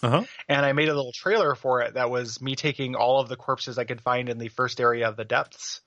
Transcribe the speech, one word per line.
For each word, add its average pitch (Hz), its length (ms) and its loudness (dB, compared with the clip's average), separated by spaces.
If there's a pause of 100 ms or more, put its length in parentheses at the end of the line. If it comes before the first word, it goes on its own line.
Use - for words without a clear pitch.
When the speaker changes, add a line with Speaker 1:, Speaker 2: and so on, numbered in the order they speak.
Speaker 1:
Uh-huh. 139 220 2 (240)
Speaker 2:
And 143 160 4
I 139 80 2
made 151 160 2
a 151 40 2
little 131 200 -2
trailer 180 420 2
for 127 260 2
it 117 140 -2
that 127 160 2
was 123 300 -4
me 135 140 -4
taking 135 400 -2
all 127 260 4
of 120 80 -2
the 127 80 -4
corpses 123 420 -4
I 120 60 -2
could 117 160 -8
find 123 280 0
in 117 80 -4
the 113 120 -8
first 123 320 -4
area 117 260 4
of 110 80 -2
the 110 100 -6
depths - 600 -4